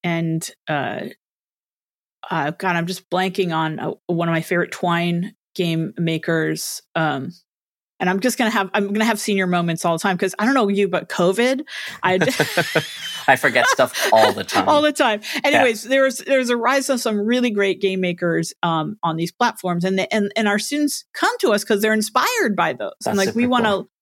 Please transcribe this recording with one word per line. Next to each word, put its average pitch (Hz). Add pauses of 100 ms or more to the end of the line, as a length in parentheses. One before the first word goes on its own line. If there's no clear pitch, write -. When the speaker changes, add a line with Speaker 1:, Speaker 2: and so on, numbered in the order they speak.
Speaker 1:
and, 165 (180)
uh, 139 (1300)
uh, 156
God, 180
I'm 170
just -
blanking 180
on, 156
uh, 156 (160)
one 170
of 165
my 160
favorite 175
Twine 175 (220)
game 165
makers, 160 (140)
um, 151 (680)
and 180
I'm 190
just 240
gonna 220
have, 196
I'm 202
gonna 220
have 220
senior 196
moments 175
all 170
the -
time 190
'cause 190
I 208
don't 262
know 240
you, 202
but 180
covid, 226 (420)
I 185
d- 170
Speaker 2:
<laughs> -
I 135
forget 123
stuff -
all -
the -
Speaker 1:
<laughs> -
Speaker 2:
time. -
Speaker 1:
All 294
the 302
time. 226 (140)
Speaker 2:
Yeah. 262
Speaker 1:
Anyways, 247
there 269
was, 269
there 269
was 247
a 240
rise 262
of 240
some 214
really 240
great 196
game 190
makers, 175
um, 160
on 165
these 170
platforms, 180
and 190
the, -
and, 202
and 220
our 208
students 294
come -
to 254
us 208
'cause 202
they're 220
inspired 254
by 165
those. - (160)
And, 202
Speaker 2:
That's 190
Speaker 1:
like, -
we 240
Speaker 2:
super 247
Speaker 1:
wanna, 233
Speaker 2:
cool. 190 (120)